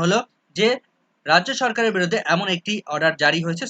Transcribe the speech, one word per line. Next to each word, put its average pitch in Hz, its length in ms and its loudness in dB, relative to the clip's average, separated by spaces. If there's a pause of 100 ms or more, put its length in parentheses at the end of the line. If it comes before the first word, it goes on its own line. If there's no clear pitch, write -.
হলো 190 140 2 (380)
যে 214 120 2 (580)
রাজ্য 170 240 4 (120)
সরকারের 226 340 0
বিরুদ্ধে 185 240 0 (140)
এমন 196 220 0
একটি 202 180 -6 (200)
অর্ডার 156 280 0
জারি 151 240 2
হয়েছে 170 240 -4